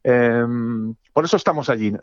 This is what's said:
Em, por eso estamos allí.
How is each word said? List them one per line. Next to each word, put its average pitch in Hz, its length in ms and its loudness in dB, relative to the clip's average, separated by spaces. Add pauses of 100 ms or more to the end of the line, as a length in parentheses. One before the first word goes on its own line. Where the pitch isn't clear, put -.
Em, 117 920 0 (180)
por 151 120 2
eso 196 120 2
estamos 151 320 -2
allí. 107 340 0